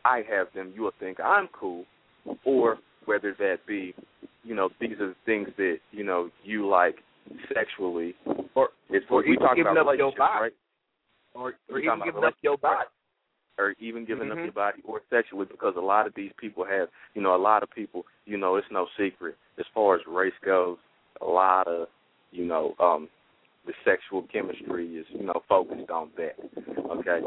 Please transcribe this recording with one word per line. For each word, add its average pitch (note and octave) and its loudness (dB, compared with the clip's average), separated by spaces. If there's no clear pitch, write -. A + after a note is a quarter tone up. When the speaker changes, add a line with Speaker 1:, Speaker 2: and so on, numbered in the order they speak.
Speaker 1:
I B2 4
have G2 -2
them, F#2 -12
you'll G#2 -4
think F#2+ -10
I'm F#3 2
cool. - -10
Or A#2 4
whether G#2 0
that F#2+ -2
be, F#2+ -6
you A2+ -8
know, F#2+ 0
these A#2 -6
are G2+ -4
the F#2 -10
things G#2 -2
that, F2+ 0
you G#2 -10
know, F2+ -2
you G#2 -4
like F2+ 4
sexually. F2 -4
Speaker 2:
Or, C3 4
Speaker 1:
It's G2 0
Speaker 2:
or B2+ 4
Speaker 1:
what - 4
we D3+ 4
Speaker 2:
even - 2
Speaker 1:
talking C3+ 4
Speaker 2:
giving F#3+ 4
Speaker 1:
about C#3+ 4
Speaker 2:
up C3+ 0
your C#3 2
Speaker 1:
relationships, C3+ -4
Speaker 2:
body. E3 4
Speaker 1:
right? A2+ -4
Speaker 2:
Or, B2 -14
or B2+ -8
Speaker 1:
We C3 -6
Speaker 2:
even A2+ 0
Speaker 1:
talking - -6
about - -4
Speaker 2:
giving E3 -2
up - 2
your D3 4
Speaker 1:
relationships, C#3+ -4
right? F3 2
Speaker 2:
body. - -4
Speaker 1:
Or G2+ 2
even A#2 -10
giving A2 -6
Speaker 2:
Mm-hmm. E3 -6
Speaker 1:
up E3+ -8
your - -8
body G2+ -2
or A2 -10
sexually, G#2+ 0
because F#2+ -4
a F2 -4
lot G2+ 2
of G#2 -8
these G2 -10
people G#2 -8
have, G2 0
you G#2+ -6
know, F#2+ 4
a - 4
lot G#2 4
of G2+ -8
people, F#2+ -12
you G#2 -6
know, F#2+ 2
it's G2+ -2
no F#2 -2
secret. F2+ -4
As - -4
far G2+ 4
as E2+ -2
race F#2 0
goes, F2+ 2
a E2 -8
lot F#2 4
of, E2+ -4
you F2 -6
know, D#2+ -2
um, D#2 4
the - -10
sexual F#2+ 0
chemistry F2+ -6
is, D#2 -10
you - -10
know, F#2 -2
focused F2 2
on D#2+ -4
that, E2 -6
okay? F2 -2